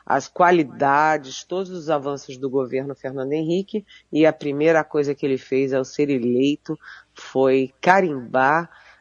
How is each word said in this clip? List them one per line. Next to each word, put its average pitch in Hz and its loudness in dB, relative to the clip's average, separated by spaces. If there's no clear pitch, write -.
as 135 0
qualidades, 147 2
todos 185 -8
os 170 -8
avanços 143 -4
do 131 -6
governo 131 -2
Fernando 135 -8
Henrique, 170 -2
e 156 4
a 156 6
primeira 151 0
coisa 143 -2
que 151 -6
ele 135 0
fez 131 -2
ao 135 -2
ser 143 -2
eleito 135 0
foi 131 0
carimbar, 151 2